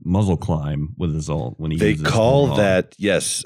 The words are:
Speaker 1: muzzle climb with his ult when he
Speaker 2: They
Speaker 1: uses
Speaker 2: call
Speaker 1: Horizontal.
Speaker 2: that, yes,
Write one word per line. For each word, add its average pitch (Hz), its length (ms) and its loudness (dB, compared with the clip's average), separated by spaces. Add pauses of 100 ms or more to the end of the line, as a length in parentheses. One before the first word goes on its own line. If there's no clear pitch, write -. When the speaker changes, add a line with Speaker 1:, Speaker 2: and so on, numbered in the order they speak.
Speaker 1:
muzzle 92 340 2
climb 73 600 -4
with 82 160 -2
his 78 160 -4
ult 67 300 -6
when 78 120 -4
he 78 60 -2
Speaker 2:
They 104 140 2
Speaker 1:
uses - 160 -2
Speaker 2:
call 131 400 4
Speaker 1:
Horizontal. 127 100 0
Speaker 2:
that, 95 400 2
yes, 92 480 -2